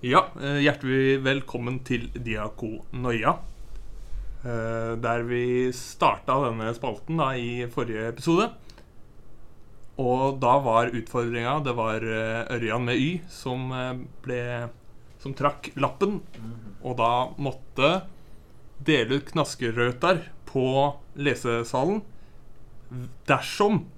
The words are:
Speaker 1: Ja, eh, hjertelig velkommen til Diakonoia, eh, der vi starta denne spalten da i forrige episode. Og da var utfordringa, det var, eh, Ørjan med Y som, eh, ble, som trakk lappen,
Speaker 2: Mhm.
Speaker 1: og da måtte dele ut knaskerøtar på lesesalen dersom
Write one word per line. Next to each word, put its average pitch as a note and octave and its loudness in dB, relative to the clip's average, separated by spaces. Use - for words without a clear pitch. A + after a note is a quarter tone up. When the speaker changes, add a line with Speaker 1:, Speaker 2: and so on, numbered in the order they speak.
Speaker 1:
Ja, C3+ 6
eh, C#3+ 0
hjertelig C3+ 4
velkommen C3 0
til A#2+ 0
Diakonoia, A#2 -2
eh, A2+ -2
der A#2 2
vi A#2+ 2
starta - 2
denne A2+ -2
spalten C3+ -2
da C3+ 2
i A#2+ -4
forrige A2+ -2
episode. E3 2
Og C3 2
da B2+ 6
var A#2 4
utfordringa, A#2+ 0
det B2+ 0
var, A2 0
eh, A2 -2
Ørjan A#2 0
med B2 0
Y D#3+ 0
som, B2+ -6
eh, B2+ -4
ble, A#2+ -4
som C3+ -8
trakk - -2
lappen, G3 0
Speaker 2:
Mhm. A2+ -10
Speaker 1:
og B2+ 4
da A#2+ 4
måtte C#3+ 2
dele C3+ 4
ut C#3+ -2
knaskerøtar B2 2
på C3+ 2
lesesalen C3 2
dersom G3+ 2